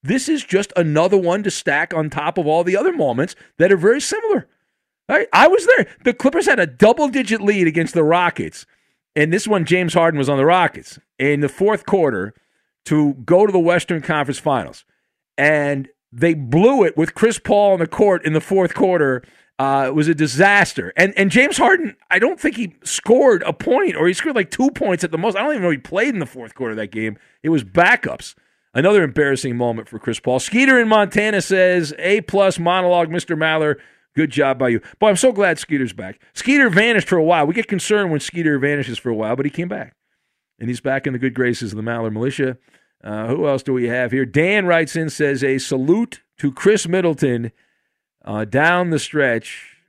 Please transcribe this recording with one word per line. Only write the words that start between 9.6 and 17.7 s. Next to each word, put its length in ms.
James 300
Harden 240
was 100
on 100
the 80
Rockets 540
in 220
the 80
fourth 380
quarter 480
to 300
go 320
to 80
the 60
Western 420
Conference 380
Finals. 440
And 500
they 220
blew 500
it 140
with 180
Chris 240
Paul 320